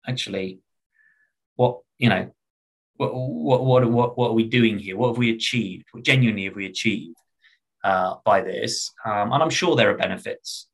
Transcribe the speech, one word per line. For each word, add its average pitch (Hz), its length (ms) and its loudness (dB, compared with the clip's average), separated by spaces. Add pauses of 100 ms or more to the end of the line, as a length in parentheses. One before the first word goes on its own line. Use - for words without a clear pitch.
actually, 98 540 -6 (960)
what, 123 240 0 (160)
you 120 140 4
know, 95 200 0 (680)
what, 127 180 -4
what, 131 500 0
what, 123 260 6
what, 120 280 2
what 117 100 2
are 110 60 -2
we 113 120 4
doing 113 320 4
here? 95 160 -10
What 113 140 0
have - 100 -2
we 120 120 2
achieved? 110 600 -4
What 123 140 -18
genuinely 117 400 2
have 95 100 -8
we 101 120 -8
achieved, - 500 -4 (680)
uh, 92 340 0 (100)
by 98 160 4
this? - 500 -6 (140)
Um, 107 260 -2
and 147 100 2
I'm 165 60 2
sure 165 260 0
there 113 140 4
are 101 80 0
benefits - 760 -8